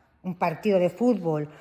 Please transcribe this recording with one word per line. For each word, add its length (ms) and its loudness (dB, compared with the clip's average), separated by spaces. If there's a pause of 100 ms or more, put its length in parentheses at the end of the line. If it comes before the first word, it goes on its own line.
(240)
un 100 -6
partido 460 0
de 100 2
fútbol 600 0 (120)